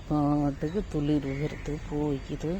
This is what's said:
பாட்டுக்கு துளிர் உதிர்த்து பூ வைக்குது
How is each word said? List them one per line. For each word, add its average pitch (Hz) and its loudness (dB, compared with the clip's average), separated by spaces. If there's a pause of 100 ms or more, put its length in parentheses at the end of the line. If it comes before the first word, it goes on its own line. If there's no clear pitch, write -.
பாட்டுக்கு 147 2 (100)
துளிர் 147 2
உதிர்த்து 147 -4 (120)
பூ 151 -4 (140)
வைக்குது 147 -2